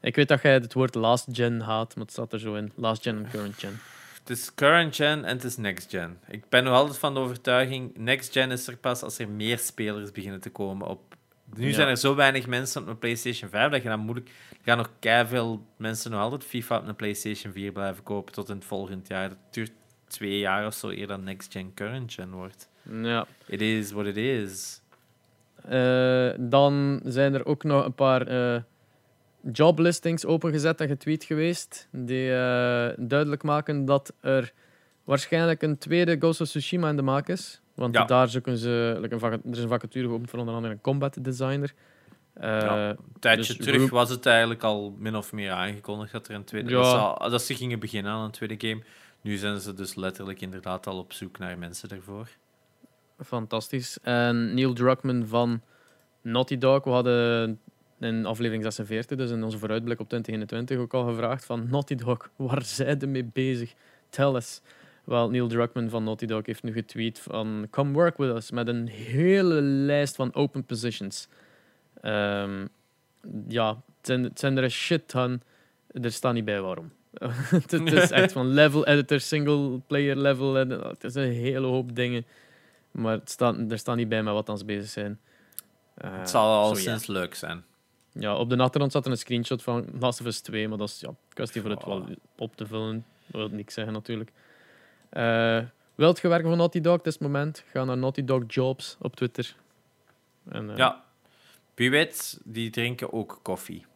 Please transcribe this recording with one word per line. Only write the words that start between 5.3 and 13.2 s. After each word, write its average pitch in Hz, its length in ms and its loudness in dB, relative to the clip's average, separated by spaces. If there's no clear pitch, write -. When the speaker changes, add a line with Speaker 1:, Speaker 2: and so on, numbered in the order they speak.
Speaker 2:
het 123 80 -8
is 123 120 -6
next 98 340 -6
gen. 87 280 -6
Ik 110 200 -14
ben 127 160 6
nog 127 100 4
altijd 143 240 6
van 143 160 -2
de 135 60 0
overtuiging, 127 760 0
next 127 360 -2
gen 131 180 2
is 123 180 -4
er 123 80 -10
pas 120 260 -2
als - 160 -10
er 107 100 -6
meer 107 300 -2
spelers 104 540 -6
beginnen 98 280 -10
te 95 100 -12
komen 98 360 -8
op. - 280 -10
Nu 120 100 -2
Speaker 1:
Ja. - 80 2
Speaker 2:
zijn 147 140 4
er 123 80 4
zo 139 180 4
weinig 135 320 4
mensen 127 360 -4
op 80 60 -10
een 113 100 -8
PlayStation 117 520 -4